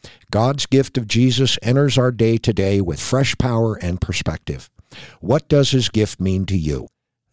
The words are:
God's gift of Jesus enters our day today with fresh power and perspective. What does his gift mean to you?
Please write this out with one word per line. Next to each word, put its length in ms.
God's 360
gift 320
of 100
Jesus 540
enters 360
our 140
day 240
today 440
with 200
fresh 380
power 360
and 260
perspective. 720
What 280
does 220
his 180
gift 320
mean 260
to 100
you? 320